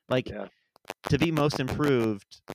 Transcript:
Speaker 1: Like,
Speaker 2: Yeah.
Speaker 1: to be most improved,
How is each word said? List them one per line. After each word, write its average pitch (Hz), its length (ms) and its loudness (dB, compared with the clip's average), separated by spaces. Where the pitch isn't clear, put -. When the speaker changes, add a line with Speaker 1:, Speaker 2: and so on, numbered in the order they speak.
Speaker 1:
Like, 127 200 0
Speaker 2:
Yeah. 98 180 -8
Speaker 1:
to 143 100 2
be 160 140 2
most 147 260 2
improved, 127 840 0